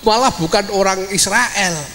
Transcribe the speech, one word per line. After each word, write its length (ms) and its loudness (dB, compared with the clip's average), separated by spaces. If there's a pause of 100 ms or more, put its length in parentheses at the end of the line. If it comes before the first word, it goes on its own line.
malah 320 4
bukan 400 0
orang 320 2
Israel 640 0 (220)